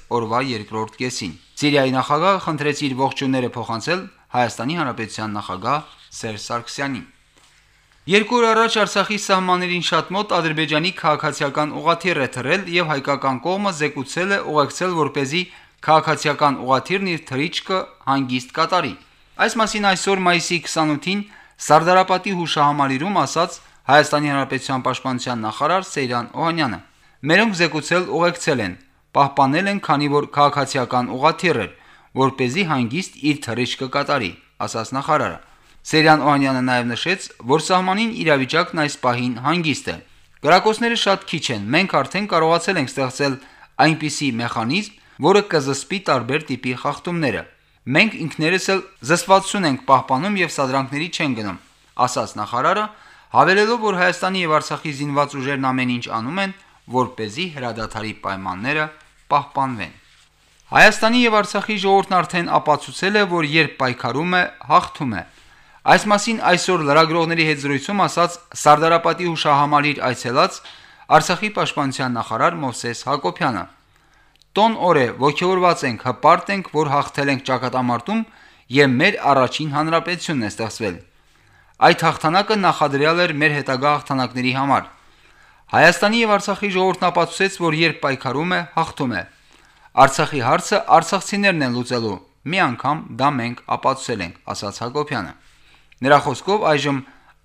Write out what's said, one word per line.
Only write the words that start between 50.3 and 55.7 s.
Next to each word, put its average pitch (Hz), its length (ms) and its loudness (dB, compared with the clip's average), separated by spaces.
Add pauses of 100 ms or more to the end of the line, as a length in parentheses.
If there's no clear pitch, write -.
և 156 140 -2
սադրանքների 135 580 -2
չեն 139 240 -2
գնում", 98 220 -8 (360)
ասաց 123 340 -2 (100)
նախարարը, 151 440 0 (520)
հավելելով, 208 500 4
որ 185 160 0
Հայաստանի 185 400 0
և 156 160 2
Արցախի 147 400 -6
զինված 143 400 -2
ուժերն 135 320 -2